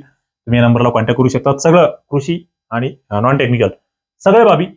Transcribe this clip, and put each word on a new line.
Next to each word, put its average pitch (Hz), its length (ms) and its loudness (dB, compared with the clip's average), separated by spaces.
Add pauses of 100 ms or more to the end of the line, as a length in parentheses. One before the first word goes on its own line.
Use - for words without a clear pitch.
तुम्ही - 540 -6
या 120 80 4
नंबरला 120 220 2
कॉन्टॅक्ट 117 280 -2
करू 131 100 2
शकता. 139 300 -2
सगळं 165 380 2 (140)
कृषी 170 400 -6 (200)
आणि, 123 260 -8 (140)
अ, 104 100 -4
नॉन 131 180 0
टेक्निकल 120 320 0 (500)
सगळ्या 226 260 2
बाबी 175 200 2 (120)